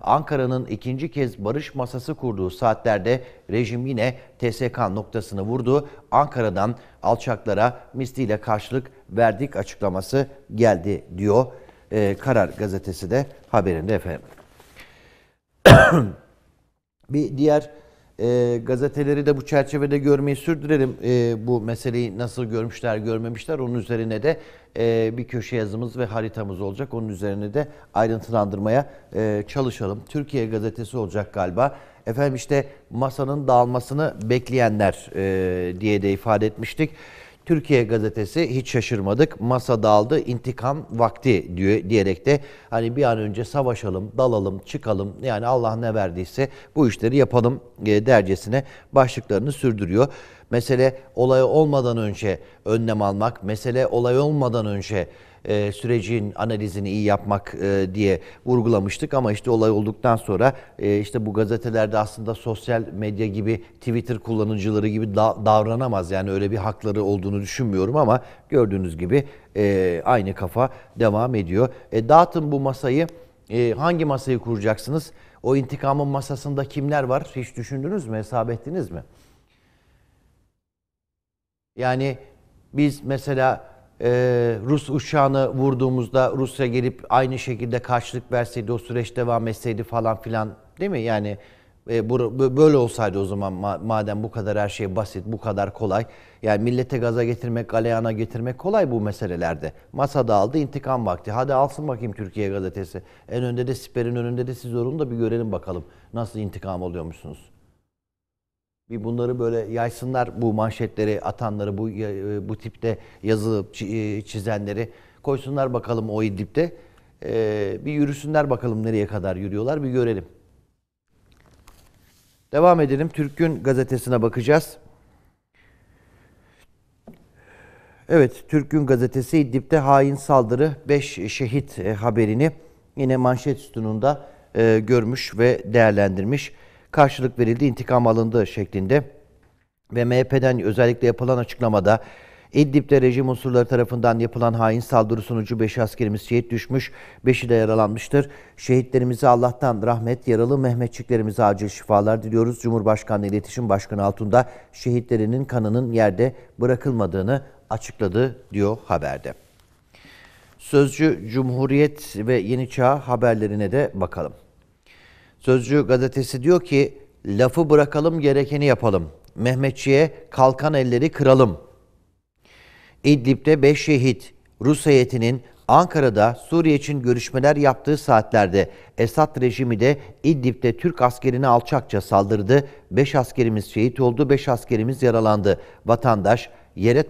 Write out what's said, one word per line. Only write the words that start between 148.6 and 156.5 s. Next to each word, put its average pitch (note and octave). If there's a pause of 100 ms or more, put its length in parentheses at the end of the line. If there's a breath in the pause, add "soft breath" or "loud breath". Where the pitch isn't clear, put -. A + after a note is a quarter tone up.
Allah'tan A#2+
rahmet, A#2
yaralı A#2+
Mehmetçiklerimize A#2+
acil G#2
şifalar G#2+
diliyoruz. A2+
Cumhurbaşkanlığı G#2+
İletişim G#2
Başkanı G2+
Altun G2+
da B2 (240 loud breath)
şehitlerinin A#2+
kanının A#2
yerde A2+ (240 loud breath)